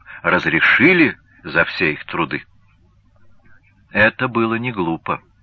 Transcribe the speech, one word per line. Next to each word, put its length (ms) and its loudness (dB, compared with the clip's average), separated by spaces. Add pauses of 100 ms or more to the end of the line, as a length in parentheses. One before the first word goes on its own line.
(220)
разрешили 960 2 (260)
за 220 0
все 280 -2
их 120 -14
труды?» 400 -6 (1500)
Это 360 0
было 280 0
не 160 -4
глупо. 500 -4 (220)